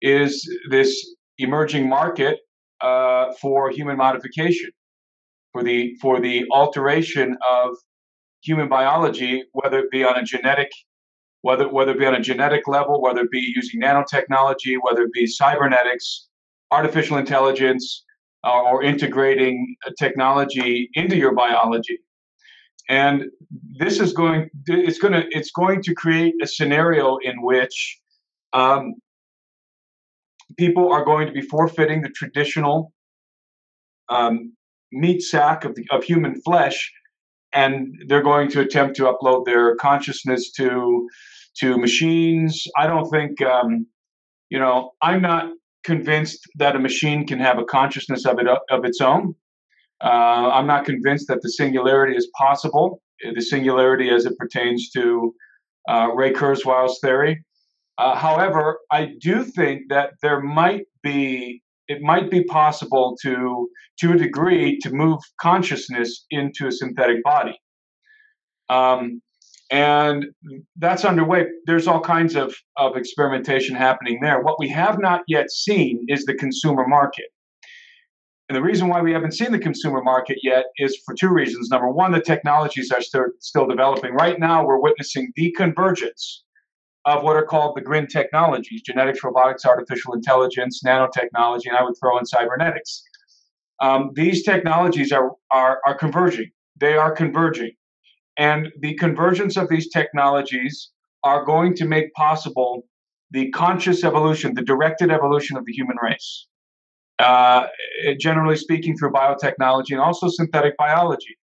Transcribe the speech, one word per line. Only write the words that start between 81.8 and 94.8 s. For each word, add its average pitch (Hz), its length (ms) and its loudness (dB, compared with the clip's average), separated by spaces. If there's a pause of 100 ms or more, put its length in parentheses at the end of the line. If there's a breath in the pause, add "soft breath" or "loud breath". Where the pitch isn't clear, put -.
one, 175 220 2
the 165 80 2
technologies 147 720 -2
are 127 100 0
still, 127 240 -2 (140)
still 131 280 0
developing. 131 460 0
Right 175 260 2
now, 165 260 2
we're 135 160 2
witnessing 143 540 -2
the 165 160 0
convergence 180 920 -2 (640)
of 143 180 2
what 156 120 2
are 156 80 4
called 151 320 0
the 135 60 -8
grin 147 240 -2
technologies, 139 800 -2
genetics, 131 400 -2
robotics, 127 420 0
artificial 123 480 0
intelligence, 127 720 0
nanotechnology, 123 800 0
and 123 100 -2
I 127 80 4
would 120 160 -2
throw 123 200 2
in 123 80 -4
cybernetics. 127 720 -2 (800 soft breath)
Um, 135 320 2
these 170 300 0
technologies 165 680 0